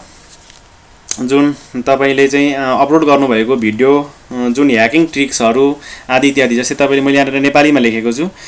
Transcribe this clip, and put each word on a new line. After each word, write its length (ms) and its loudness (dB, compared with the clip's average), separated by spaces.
जुन 340 0
तपाईँले 460 0
चाहिँ, 260 0
अ, 280 0
upload 240 2
गर्नुभएको 500 2
भिडियो, 560 0
अ, 20 -14
जुन 360 -2
hacking 360 2
ट्रिक्सहरू 720 0
आदि 180 2
इत्यादि, 280 0
जस्तै 200 -2
तपाईँले, 260 0
मैले 160 0
यहाँनिर 240 0
नेपालीमा 380 2
लेखेको 320 -2
छु, 180 -4